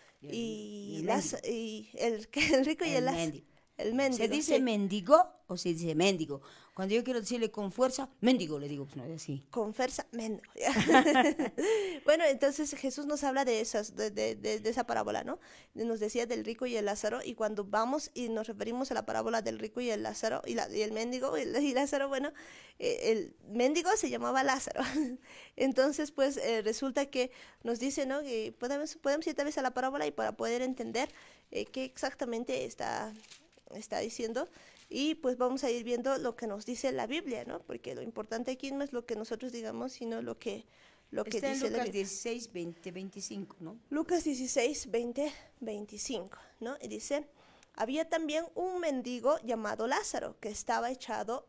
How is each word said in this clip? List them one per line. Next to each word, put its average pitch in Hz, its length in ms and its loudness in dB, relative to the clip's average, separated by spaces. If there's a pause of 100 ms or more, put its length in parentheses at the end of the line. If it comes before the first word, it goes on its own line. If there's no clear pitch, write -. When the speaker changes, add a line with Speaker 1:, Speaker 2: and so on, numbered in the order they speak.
(220)
Speaker 1:
Y 139 80 -16
el, 156 40 -8
Speaker 2:
y 220 40 -4
Speaker 1:
y 208 640 -6
el 160 60 -2
Speaker 2:
Laz-, 247 260 2
Speaker 1:
mendigo. - 200 -4
Speaker 2:
y 220 420 -6
el, 220 360 0
<laughs> 311 240 4
el 262 100 8
rico 311 200 0
y 311 60 2
Speaker 1:
El 277 40 4
Speaker 2:
el 247 100 4
Laz-, 170 120 2
Speaker 1:
mendigo. 160 280 -2 (320)
Speaker 2:
el 220 160 0
mendigo, 254 300 4
Speaker 1:
¿Se 226 60 4
dice 302 260 4
Speaker 2:
sí. - 60 8
Speaker 1:
mendigo 214 680 6 (180)
o 180 100 -4
se 175 160 0
dice 165 200 0
mendigo? 156 480 4 (320)
Cuando 190 220 0
yo 240 100 4
quiero 247 160 0
decirle 226 300 0
con 202 200 -4
fuerza, 254 380 2 (100)
mendigo, 190 400 6
le 143 80 -6
digo, 143 180 -4
pues, 143 120 -12
no 127 80 -8
es 160 160 -8
así. 135 280 -6
Speaker 2:
Con 220 240 -2
fuerza, 254 380 -2
mendigo. 220 320 -6 (120)
<laughs> 294 1500 4
Bueno, 320 220 6
entonces 285 500 2
Jesús 277 300 -4
nos 285 180 -2
habla 269 220 2
de 226 160 2
esas, 214 340 -2
de, 214 160 -2
de, 214 240 -2
de, 214 240 -2
de 214 100 -2
esa 240 160 0
parábola, 226 380 0
¿no? 320 160 -6 (340)
Nos 226 260 -2
decía 220 260 0
del 226 200 -2
rico 226 200 -4
y 240 100 -2
el 214 100 0
Lázaro, 214 380 -2
y - 100 -6
cuando 214 300 -2
vamos 226 500 0
y 240 160 -4
nos 226 180 -2
referimos 233 440 -4
a - 20 -2
la 220 120 0
parábola 226 360 0
del 220 160 -4
rico 220 240 -6
y 247 80 -2
el 214 140 0
Lázaro, 220 420 -2
y - 80 -2
la, - 160 -2
y - 120 0
el 214 100 0
mendigo, 247 460 -2
y, 285 60 0
y 277 300 2
Lázaro, 277 360 2
bueno, 277 220 -2 (480)
eh, - 320 2
el 220 240 0 (160)
mendigo 294 460 4
se 269 120 2
llamaba 240 340 2
Lázaro. 269 400 0
<laughs> 262 720 -4
Entonces, 269 560 4
pues, 277 260 2
eh, 226 240 2
resulta 254 460 0
que 254 240 0 (320)
nos 226 160 0
dice, 277 260 0
¿no? 277 160 0
Que 226 360 -4
podemos, 285 400 -2
podemos 285 300 0
ir 320 60 0
tal 285 120 0
vez 294 120 -2
a 285 40 0
la 254 120 2
parábola 269 320 0
y 294 60 0
para 220 260 -2
poder 233 240 0
entender, 254 480 -2 (420)
eh, 214 140 -4
qué 262 200 -6
exactamente 254 800 -4
está 214 480 -4 (600)
está - 240 -6
diciendo, 233 500 -4 (400)
y 294 260 0
pues 254 220 -2
vamos 254 260 2
a 240 80 2
ir 240 120 -2
viendo 240 340 0
lo 240 180 -2
que 233 120 -6
nos 208 180 -6
dice 254 260 -2
la 135 160 0
Biblia, 254 380 -4
¿no? 294 140 -6
Porque - 360 -10
lo 120 60 -8
importante 226 500 -6
aquí 262 200 -6
no 277 120 -2
es 277 100 -8
lo 240 120 -4
que 233 100 -4
nosotros 226 360 -6
digamos, 233 420 -6
sino 226 280 -4
lo 233 180 -6
que, 220 260 -6 (460)
lo - 120 0
que 220 140 -2
Speaker 1:
Está 269 100 0
en 269 60 0
Speaker 2:
dice 269 120 0
la 214 60 2
Speaker 1:
Lucas 233 140 0
Speaker 2:
Biblia. 202 160 -4
Speaker 1:
dieciséis, 226 520 -6
veinte, 170 380 -8
veinticinco, 190 680 -10
¿no? 185 200 -12 (100)
Speaker 2:
Lucas 320 340 0
dieciséis, 262 680 0
veinte, 240 400 0 (280)
veinticinco, 208 800 -6 (220)
¿no? 254 220 -6
Y 240 60 -10
dice, 277 400 -4 (460)
"Había 277 360 0
también 320 360 0 (100)
un 359 240 -2
mendigo 254 640 0
llamado 220 440 -2
Lázaro, 311 520 -2
que 214 100 -8
estaba 233 420 -2
echado 226 580 -6